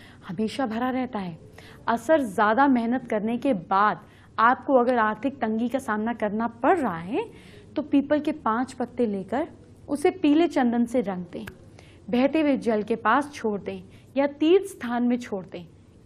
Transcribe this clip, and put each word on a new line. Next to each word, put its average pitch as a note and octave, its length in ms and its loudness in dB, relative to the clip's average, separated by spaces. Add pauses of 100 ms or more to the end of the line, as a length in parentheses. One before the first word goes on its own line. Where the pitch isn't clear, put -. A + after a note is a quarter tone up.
(280)
हमेशा A3 400 -4
भरा A#3 240 -2
रहता B3+ 280 -4
है। F3 180 -8 (500)
असर C#4+ 360 4
ज़्यादा A3 460 4
मेहनत A#3+ 400 0
करने A3 280 -2
के C4 160 0
बाद F#3+ 520 0 (320)
आपको B3+ 380 2
अगर B3 240 4
आर्थिक A3 420 -2
तंगी A3 280 -2
का C4 100 -2
सामना A3 360 -2
करना A3 320 -2
पड़ C#4 300 2
रहा A3 200 -2
है G#3+ 280 -4 (500)
तो D4+ 80 -2
पीपल C#4+ 360 2
के D4 140 -2
पांच A#3 400 -2
पत्ते A#3+ 340 -4
लेकर G3+ 400 -4 (400)
उसे D4 240 0
पीले D#4+ 360 2
चंदन A#3+ 380 2
से B3 160 0
रंग F3+ 240 -6
दें, G#3+ 200 -12 (640)
बहते C#4 320 2
हुए C#4+ 160 4
जल G#3 260 0
के A3 140 -2
पास B3+ 360 2
छोड़ G#3 280 -4
दें F#3+ 200 -10 (340)
या C#4 140 2
तीर्थ E4 380 4
स्थान A#3+ 360 -4
में A#3+ 160 2
छोड़ G3 260 -8
दें। F3 200 -16 (400)